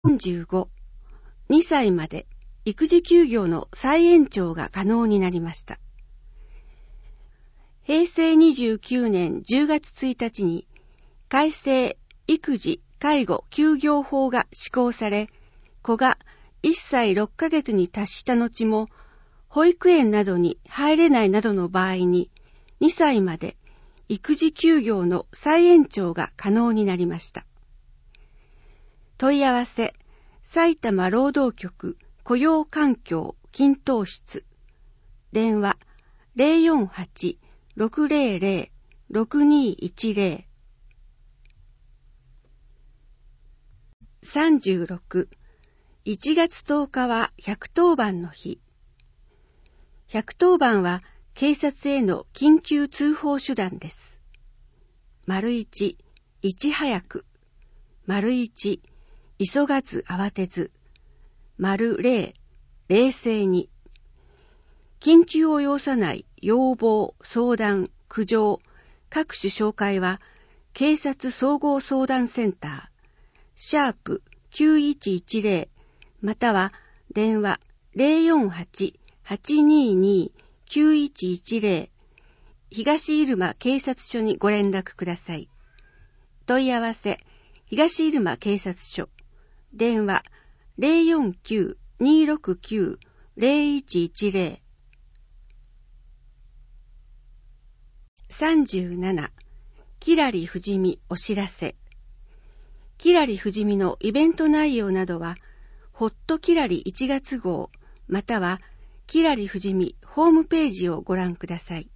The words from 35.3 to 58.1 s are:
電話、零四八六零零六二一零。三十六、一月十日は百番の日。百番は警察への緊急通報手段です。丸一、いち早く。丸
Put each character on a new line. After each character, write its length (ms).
電 300
話、 160
零 260
四 260
八 520
六 320
零 320
零 300
六 340
二 280
一 420
零。 320
三 380
十 260
六、 440
一 300
月 280
十 240
日 200
は 300
百 580
番 260
の 80
日。 300
百 500
番 260
は 180
警 220
察 340
へ 120
の 320
緊 280
急 260
通 280
報 240
手 160
段 240
で 100
す。 300
丸 260
一、 460
い 120
ち 180
早 300
く。 240
丸 280